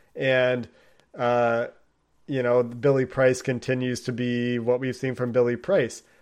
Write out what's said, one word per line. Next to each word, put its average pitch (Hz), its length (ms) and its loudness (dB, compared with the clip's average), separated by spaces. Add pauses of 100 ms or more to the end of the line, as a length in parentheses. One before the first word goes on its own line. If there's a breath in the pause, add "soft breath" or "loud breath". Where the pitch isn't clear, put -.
(160 soft breath)
and, 127 500 2 (520 soft breath)
uh, 120 480 2 (600)
you 135 160 -2
know, 123 200 4
Billy 127 420 2
Price 131 380 2
continues 127 600 -4
to 123 100 -6
be 120 460 -2
what 123 220 0
we've 127 160 -4
seen 131 180 -4
from 123 180 -4
Billy 120 240 2
Price. 139 460 -2 (200 soft breath)